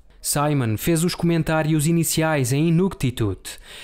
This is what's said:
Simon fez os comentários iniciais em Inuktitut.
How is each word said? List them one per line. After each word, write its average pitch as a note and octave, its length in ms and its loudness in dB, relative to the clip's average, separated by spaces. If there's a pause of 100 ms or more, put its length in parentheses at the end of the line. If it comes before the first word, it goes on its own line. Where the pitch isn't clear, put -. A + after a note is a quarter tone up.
(240)
Simon C#3+ 520 0
fez E3 260 0
os F3 140 0
comentários D#3 720 0
iniciais D#3+ 640 0
em D3+ 160 2
Inuktitut. C#3 880 -2 (260)